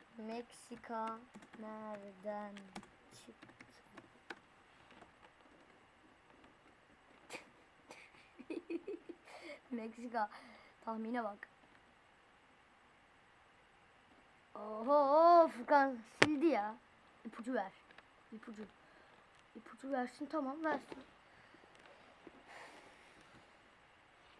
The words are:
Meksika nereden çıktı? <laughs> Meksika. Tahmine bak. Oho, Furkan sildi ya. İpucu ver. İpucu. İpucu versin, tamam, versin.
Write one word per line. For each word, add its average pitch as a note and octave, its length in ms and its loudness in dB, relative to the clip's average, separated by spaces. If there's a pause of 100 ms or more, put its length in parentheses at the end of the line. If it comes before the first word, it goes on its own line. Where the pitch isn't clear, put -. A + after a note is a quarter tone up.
(180)
Meksika A3+ 1000 -8 (400)
nereden G#3 960 -10 (720)
çıktı? - 220 -20 (4000)
<laughs> - 1200 -10
Meksika. A3+ 580 -4 (560)
Tahmine A3+ 400 -2
bak. G#3 240 -8 (3000)
Oho, C#4+ 960 8
Furkan C4+ 500 4 (240)
sildi D4+ 240 4
ya. A3 300 2 (480)
İpucu A#3+ 300 -8
ver. G3 180 -2 (600)
İpucu. G#3+ 300 -14 (920)
İpucu C4+ 360 -10
versin, B3+ 340 -2
tamam, D4+ 380 -2
versin. C#4+ 340 -2 (3500)